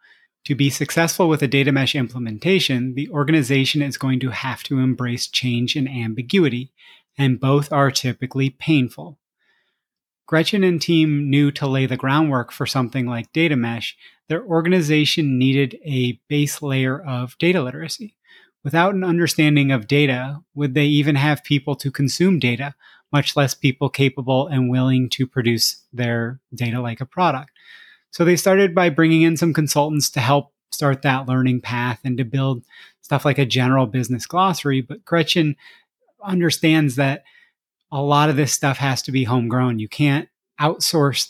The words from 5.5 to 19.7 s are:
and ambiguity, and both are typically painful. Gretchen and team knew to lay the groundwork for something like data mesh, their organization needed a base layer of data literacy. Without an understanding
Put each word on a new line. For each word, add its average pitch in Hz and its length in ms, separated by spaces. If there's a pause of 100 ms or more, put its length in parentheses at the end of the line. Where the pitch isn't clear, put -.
and 143 120
ambiguity, 127 840 (460)
and 135 220
both 143 340
are 139 180
typically 131 580
painful. 147 720 (1080)
Gretchen 165 380
and 175 180
team 156 480
knew 143 220
to 143 160
lay 135 180
the 127 120
groundwork 139 540
for - 140
something 127 400
like 117 280
data 160 240
mesh, 117 400 (320)
their 170 140
organization 160 960
needed 131 480
a 127 340 (100)
base 147 320
layer 135 380
of 127 380
data 175 240
literacy. 151 540 (480)
Without 165 300
an 190 100
understanding 151 680